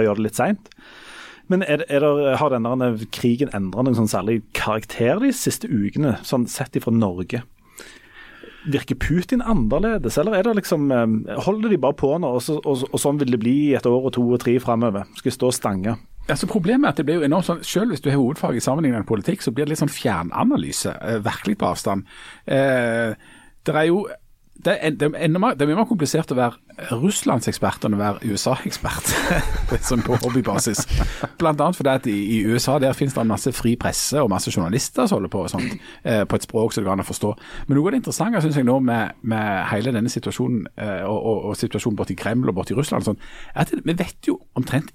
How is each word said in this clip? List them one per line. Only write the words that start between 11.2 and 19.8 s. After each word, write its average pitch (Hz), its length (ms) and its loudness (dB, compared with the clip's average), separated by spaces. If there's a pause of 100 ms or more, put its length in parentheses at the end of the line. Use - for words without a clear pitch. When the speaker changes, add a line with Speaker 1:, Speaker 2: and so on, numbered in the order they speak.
Speaker 1:
holder 214 300 2
de 180 100 4
bare 143 160 2
på 139 160 2
nå, 170 220 -2
og 120 80 0
så, 156 180 0
og, 131 300 0
og - 80 0
sånn 147 180 2
vil 127 160 2
det 107 60 0
bli 120 140 4 (200)
et 113 140 -2
år 131 180 4
og 123 80 -2
to 123 80 2
og 120 160 4
tre 120 240 2
fremover? 113 400 0 (140)
Skal 127 140 -2
vi - 40 -8
stå 123 160 2
og 123 60 -2
stange? 104 400 -2 (340)
Speaker 2:
Altså, 160 160 0
problemet 226 400 2
er - 80 2
at 165 60 -2
det 139 80 0
blir 170 100 2
jo 147 80 2
enormt 170 220 2
sånn, 160 180 -2
selv 220 240 0
hvis 147 80 -4
du - 80 -4
har 139 140 4
hovedfag 127 340 0
i 113 80 -2
sammenlignende 127 460 0
politikk, 113 340 -2
så 131 80 0
blir 143 160 -2
det 151 80 -2
litt - 80 0